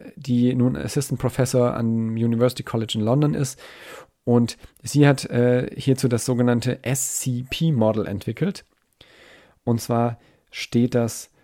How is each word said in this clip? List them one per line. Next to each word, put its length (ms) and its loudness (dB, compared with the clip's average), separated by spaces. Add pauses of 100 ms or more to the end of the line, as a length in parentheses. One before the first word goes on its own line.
(160)
die 380 2
nun 220 2
Assistant 440 -4
Professor 540 0
am 400 -2
University 480 0
College 340 -4
in 80 0
London 300 2
ist. 260 -4 (640)
Und 340 2 (240)
sie 240 4
hat, 200 4
äh, 500 2
hierzu 320 0
das 160 0
sogenannte 580 0
S-C-P-Model 1200 -2
entwickelt. 580 -6 (960)
Und 180 -2
zwar 380 -2 (320)
steht 440 0
das 360 -2 (140)